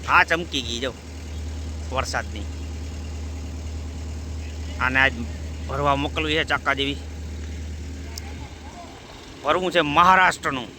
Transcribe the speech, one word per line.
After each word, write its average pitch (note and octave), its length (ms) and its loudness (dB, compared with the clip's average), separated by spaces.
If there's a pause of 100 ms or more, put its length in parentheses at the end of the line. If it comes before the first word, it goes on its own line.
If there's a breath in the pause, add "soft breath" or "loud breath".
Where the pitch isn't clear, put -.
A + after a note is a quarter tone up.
(160)
આ F3 140 10
ચમકી D#3+ 380 0
ગઈ A#2 160 -2
જો C3 80 0 (1000)
વરસાદની. B2 520 -2 (2500)
આને C3 160 4
આજ C3+ 160 6 (520)
ભરવા C#3 360 4
મોકલવી D#3 340 0
છે D3+ 140 2
ચાકા C#3 280 2
જેવી. C#3 200 0 (2500)
ભરવું E3+ 340 2
છે E3+ 60 8 (140)
મહારાષ્ટ્રનું. E3+ 840 6